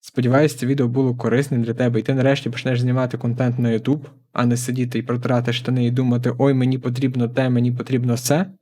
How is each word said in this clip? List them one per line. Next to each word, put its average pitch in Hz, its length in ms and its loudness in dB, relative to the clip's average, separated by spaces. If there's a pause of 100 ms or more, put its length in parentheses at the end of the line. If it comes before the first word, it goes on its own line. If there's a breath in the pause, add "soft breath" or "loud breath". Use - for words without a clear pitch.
Сподіваюсь, 131 540 2
це - 100 -6
відео 135 220 0
було 127 280 0
корисним 123 480 0
для 117 100 -2
тебе, 123 260 0
і 117 40 -6
ти 135 100 -2
нарешті 135 360 2
почнеш 127 320 -2
знімати 127 360 0
контент 123 420 -2
на 120 100 2
YouTube, 113 360 0 (280)
а 123 120 0
не 120 120 2
сидіти 123 420 -2
і - 20 -4
протирати 123 520 0
штани 127 320 0
і 120 60 2
думати: 123 460 2
«Ой, 135 160 4
мені 131 240 2
потрібно 127 500 -2
те, 131 220 0
мені 123 220 2
потрібно 123 460 -2
це». 156 280 0 (160)